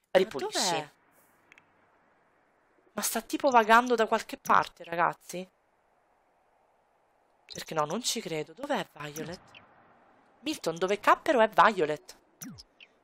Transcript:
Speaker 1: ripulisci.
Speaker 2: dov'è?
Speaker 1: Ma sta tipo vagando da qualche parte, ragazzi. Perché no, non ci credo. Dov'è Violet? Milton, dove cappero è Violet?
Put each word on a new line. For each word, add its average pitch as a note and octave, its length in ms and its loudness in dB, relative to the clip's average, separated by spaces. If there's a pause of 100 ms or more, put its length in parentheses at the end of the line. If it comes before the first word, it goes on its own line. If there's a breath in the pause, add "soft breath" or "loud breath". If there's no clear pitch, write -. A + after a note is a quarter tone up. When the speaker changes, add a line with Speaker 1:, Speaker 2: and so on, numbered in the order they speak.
(120)
Speaker 1:
ripulisci. A#3 580 0
Speaker 2:
dov'è? D#3 220 -4 (2000)
Speaker 1:
Ma G#3 80 -6
sta - 180 -4
tipo D4 300 -2
vagando A#3 460 6
da A3 100 2
qualche - 300 -4
parte, - 480 0
ragazzi. E3+ 640 -4 (2000)
Perché - 220 -16
no, D#3 100 -2
non F3+ 180 -6
ci - 180 -6
credo. D#3+ 320 -8
Dov'è A#3+ 400 -6
Violet? D3+ 480 -14 (1000)
Milton, D#3+ 360 -6
dove F#3 240 -2
cappero D4+ 400 4
è A3 80 6
Violet? F3 680 2 (880)